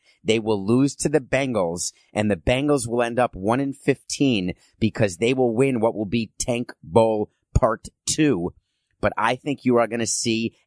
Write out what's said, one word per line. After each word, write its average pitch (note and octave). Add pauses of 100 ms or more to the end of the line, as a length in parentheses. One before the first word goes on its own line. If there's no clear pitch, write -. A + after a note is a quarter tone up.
(240)
They A2
will G#2
lose C3
to -
the D3
Bengals, A2 (200)
and G#2+
the G2+
Bengals B2+
will A#2
end A#2
up A#2+
one G#2+
and C#3
fifteen A#2+ (260)
because G2+
they A2+
will B2+
win C3
what A2
will G#2+
be A#2+
Tank A#2+ (100)
Bowl A2 (240)
Part A2+ (160)
Two. A2 (480)
But G#2
I A#2
think C3+
you B2
are A#2
gonna A#2
see A2+ (100)